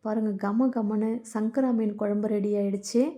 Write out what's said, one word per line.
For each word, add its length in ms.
பாருங்க, 260
கம 320
கமன்னு 340
சங்கரா 480
மீன் 220
குழம்பு 340
ரெடி 160
ஆயிடுச்சு. 400